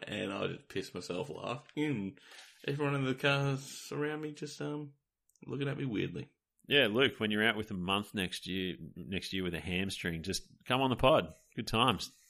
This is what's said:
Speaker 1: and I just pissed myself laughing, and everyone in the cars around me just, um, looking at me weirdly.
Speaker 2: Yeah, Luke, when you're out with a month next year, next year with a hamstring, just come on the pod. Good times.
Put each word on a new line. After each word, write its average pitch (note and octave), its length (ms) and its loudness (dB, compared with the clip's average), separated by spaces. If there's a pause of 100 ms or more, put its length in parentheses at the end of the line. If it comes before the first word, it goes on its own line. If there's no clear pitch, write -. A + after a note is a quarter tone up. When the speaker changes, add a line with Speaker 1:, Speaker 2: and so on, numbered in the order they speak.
Speaker 1:
and G2 240 -4
I G2 160 -2
just F2+ 220 -8
pissed F#2+ 240 -6
myself F2+ 380 -4
laughing, A2 520 -6
and G#2 360 -2 (480)
everyone C#3+ 260 0
in C3+ 120 0
the C3 100 2
cars C#3 760 0
around D3+ 300 -4
me D3+ 120 -6
just, D3 280 -10
um, D3 300 -6 (540)
looking C#3 220 -2
at C#3 100 -2
me C#3 80 -4
weirdly. F#2 440 -2 (380)
Speaker 2:
Yeah, C3+ 220 6
Luke, B2 280 6
when A2 140 2
you're G#2+ 140 4
out A2 120 4
with G#2+ 140 -4
a - 20 -4
month G2 400 0
next F#2 340 -2
year, F#2 280 -2 (200)
next F2+ 380 -6
year F#2 100 0
with F2 100 0
a D#2+ 60 -4
hamstring, F2+ 640 -2
just F#2 200 -2 (220)
come C3 140 2
on C3+ 100 4
the A#2+ 60 4
pod. C3 320 6 (300)
Good A2 100 -6
times. A2+ 440 2 (180)